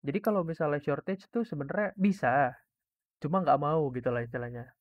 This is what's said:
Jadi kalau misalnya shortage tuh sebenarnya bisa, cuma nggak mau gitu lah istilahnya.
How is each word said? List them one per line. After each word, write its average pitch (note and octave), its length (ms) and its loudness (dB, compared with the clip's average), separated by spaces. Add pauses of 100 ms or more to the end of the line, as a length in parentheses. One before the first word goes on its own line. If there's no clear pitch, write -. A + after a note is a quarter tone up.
Jadi D3 160 -4
kalau G3+ 240 0
misalnya D3+ 360 -2
shortage D3+ 480 -4
tuh A#3 160 -2
sebenarnya F3 520 -4
bisa, C#3+ 600 2 (640)
cuma E3+ 240 0
nggak C#3 160 6
mau D3 320 2
gitu B2 200 -2
lah A#2+ 120 -2
istilahnya. A#2+ 440 -8 (120)